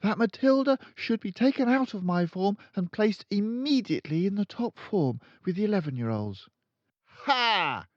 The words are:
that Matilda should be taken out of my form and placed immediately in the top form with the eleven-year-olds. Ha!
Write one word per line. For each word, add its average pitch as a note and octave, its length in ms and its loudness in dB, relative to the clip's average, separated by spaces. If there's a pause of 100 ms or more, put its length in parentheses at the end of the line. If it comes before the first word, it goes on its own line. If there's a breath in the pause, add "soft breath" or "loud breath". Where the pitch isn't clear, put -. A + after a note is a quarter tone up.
that G3+ 160 0
Matilda C4+ 600 2 (160 loud breath)
should - 260 -2
be G3 120 -8
taken C4 360 2
out C4 260 2
of G3 80 -6
my F3 240 2
form F#3+ 320 0 (160 loud breath)
and F3+ 180 -4
placed G#3+ 380 0
immediately G#3 960 0
in G3 80 0
the G3+ 100 0
top - 340 -6
form C3+ 420 0 (240 soft breath)
with F#3 120 -2
the G3+ 80 -2
eleven-year-olds. A#2+ 840 -4 (560)
Ha! G#3 840 0 (100)